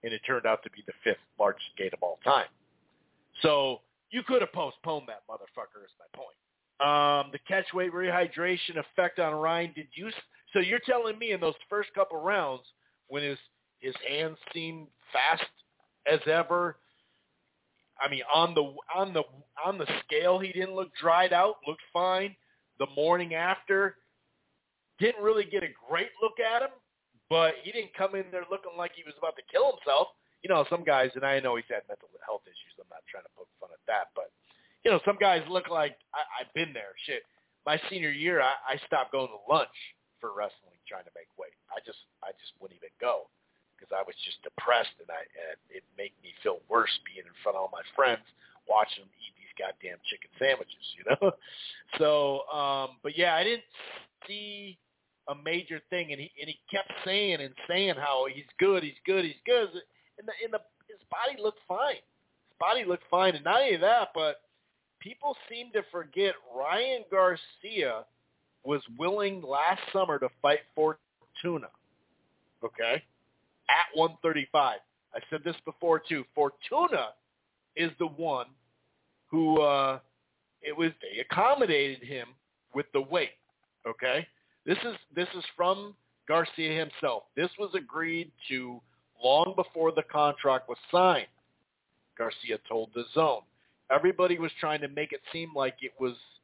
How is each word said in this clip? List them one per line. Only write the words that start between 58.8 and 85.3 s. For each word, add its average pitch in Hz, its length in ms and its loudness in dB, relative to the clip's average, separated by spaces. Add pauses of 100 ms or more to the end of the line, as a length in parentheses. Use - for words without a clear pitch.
he's 147 220 -10
good, 185 200 2
he's 151 200 -8
good, 233 220 4 (500)
and 214 100 -14
the, 214 60 -8 (100)
and 226 100 -6
the, 208 80 -4 (260)
his 214 240 -20
body 233 300 -4
looked 208 260 -4
fine. 233 320 -2 (480)
His - 120 -20
body 214 280 0
looked 180 240 -2
fine, 180 240 4
and 143 80 -10
not 202 180 4
only 247 160 4
that, 208 380 4
but 156 260 -2 (600)
people 269 340 -6 (140)
seem 240 240 -12
to 208 180 0
forget 175 440 0 (200)
Ryan 214 560 -2
Garcia 180 920 2 (580)
was 139 180 -2 (160)
willing 196 440 -2
last 156 400 0 (100)
summer 175 280 2
to 127 100 0 (120)
fight 147 180 6 (140)
Fortuna, 156 920 -2 (960)
okay, 117 400 -2 (640)
at 151 280 4
one 160 240 2
thirty-five. 147 580 2 (360)
I 117 40 -6 (100)
said 156 160 -6
this 165 100 -6 (100)
before, 160 340 0
too. 151 240 -6 (100)
Fortuna 151 760 0 (640)
is 165 240 0
the 170 80 0
one 143 400 -4 (840)
who, 156 320 6
uh, 139 380 4 (640)
it 151 140 -8
was, 165 160 0 (100)
they 98 180 -10
accommodated 160 880 2
him 127 200 -10 (460)
with 143 200 -2
the 147 80 2
weight, 139 300 -2 (560)
okay? 120 400 -2 (380)
This 175 200 0
is, 226 100 -6 (200)
this 170 120 -2 (100)